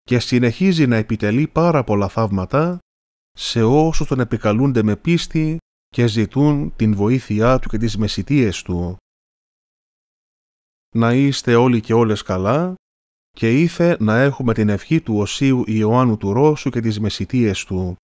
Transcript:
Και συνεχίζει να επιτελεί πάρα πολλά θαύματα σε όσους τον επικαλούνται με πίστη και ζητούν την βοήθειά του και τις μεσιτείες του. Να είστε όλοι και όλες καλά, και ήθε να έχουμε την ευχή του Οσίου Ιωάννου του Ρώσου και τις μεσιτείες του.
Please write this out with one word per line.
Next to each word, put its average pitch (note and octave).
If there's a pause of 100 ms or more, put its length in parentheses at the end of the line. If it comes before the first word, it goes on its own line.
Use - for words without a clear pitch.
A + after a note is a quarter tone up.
Και B2
συνεχίζει C3
να A#2
επιτελεί A2
πάρα D#3+
πολλά G2+
θαύματα A2+ (540)
σε -
όσους D#3
τον C3
επικαλούνται A#2
με G#2
πίστη D#3+ (300)
και A#2+
ζητούν C#3+
την G#2+
βοήθειά A#2
του -
και A2
τις G#2
μεσιτείες G#2+
του. F2 (2000)
Να A#2
είστε C3
όλοι A#2+
και A2+
όλες A2+
καλά, B2+ (540)
και A#2+
ήθε E3+
να A2
έχουμε C3
την G#2+
ευχή D#3+
του G#2+
Οσίου B2+
Ιωάννου A2
του G2+
Ρώσου C#3+
και A#2+
τις G#2+
μεσιτείες G#2
του. F#2